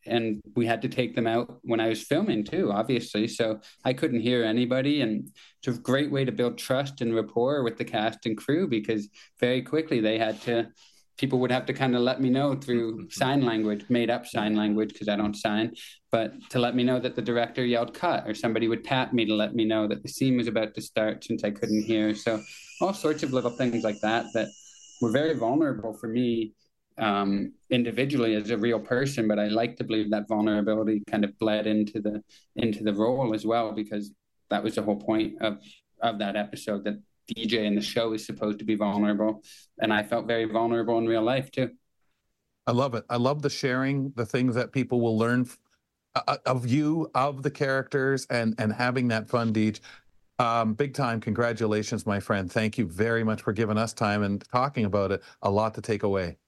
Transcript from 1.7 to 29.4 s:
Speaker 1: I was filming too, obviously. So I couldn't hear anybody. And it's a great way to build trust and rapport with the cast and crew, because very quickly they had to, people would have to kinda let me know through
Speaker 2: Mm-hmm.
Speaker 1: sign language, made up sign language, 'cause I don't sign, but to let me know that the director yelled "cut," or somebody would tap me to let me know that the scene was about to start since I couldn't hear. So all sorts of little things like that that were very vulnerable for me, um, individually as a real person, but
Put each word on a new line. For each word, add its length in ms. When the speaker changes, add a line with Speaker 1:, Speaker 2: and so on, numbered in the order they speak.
Speaker 1:
I 80
was 140
filming 420
too, 280
obviously. 560
So 320
I 80
couldn't 280
hear 220
anybody. 600
And 280
it's 180
a 40
great 300
way 140
to 80
build 240
trust 460
and 120
rapport 480
with 140
the 80
cast 400
and 140
crew, 300
because 400
very 220
quickly 400
they 180
had 240
to, 260
people 220
would 100
have 160
to 80
kinda 240
let 240
me 80
know 240
through 440
Speaker 2:
Mm-hmm. 120
Speaker 1:
sign 340
language, 440
made 200
up 160
sign 300
language, 420
'cause 120
I 80
don't 180
sign, 400
but 200
to 100
let 160
me 80
know 160
that 160
the 60
director 440
yelled 260
"cut," 340
or 80
somebody 340
would 160
tap 280
me 140
to 80
let 200
me 100
know 240
that 160
the 40
scene 280
was 100
about 300
to 40
start 440
since 180
I 80
couldn't 320
hear. 320
So 260
all 140
sorts 300
of 80
little 180
things 320
like 180
that 340
that 140
were 80
very 240
vulnerable 580
for 140
me, 480
um, 540
individually 680
as 140
a 80
real 220
person, 460
but 140